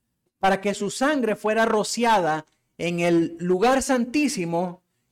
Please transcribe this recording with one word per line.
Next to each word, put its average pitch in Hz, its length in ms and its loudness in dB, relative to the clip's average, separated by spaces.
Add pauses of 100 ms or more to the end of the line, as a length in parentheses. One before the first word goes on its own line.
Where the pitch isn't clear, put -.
(380)
para 190 220 2
que 196 140 -2
su 196 160 -6
sangre 262 440 0
fuera 214 300 0
rociada 214 840 0 (320)
en 170 220 -4
el 170 380 2
lugar 185 440 2
santísimo 226 1000 -2 (300)